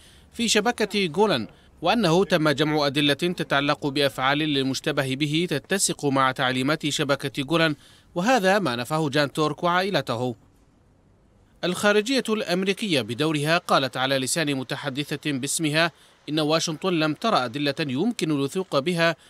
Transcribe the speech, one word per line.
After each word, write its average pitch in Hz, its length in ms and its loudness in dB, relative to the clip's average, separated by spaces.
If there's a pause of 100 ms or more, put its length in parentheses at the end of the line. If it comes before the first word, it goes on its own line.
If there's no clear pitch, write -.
(340)
في 233 140 -2
شبكة 208 580 0
جولان، 160 420 0 (340)
وأنه 185 440 4
تم 156 240 2
جمع 151 380 2
أدلة 143 260 2
تتعلق 151 760 0
بأفعال 139 500 0
للمشتبه 139 760 -2
به 151 340 0
تتسق 170 560 -2
مع 135 260 4
تعليمات 131 580 -2
شبكة 139 540 -2
جولان، 160 320 0 (400)
وهذا 196 440 2
ما 139 160 0
نفاه 151 340 -2
جان 139 220 0
تورك 151 320 -2
وعائلته. 160 720 0 (1300)
الخارجية 208 640 2
الأمريكية 190 720 0
بدورها 147 560 0
قالت 147 400 0
على 135 200 0
لسان 143 380 -2
متحدثة 143 760 -6
باسمها 151 600 0 (380)
إن 151 100 -2
واشنطن 160 540 0
لم 156 200 0
ترى 165 320 0
أدلة 139 340 -4
يمكن 160 520 -2
الوثوق 147 480 -2
بها 165 360 0 (140)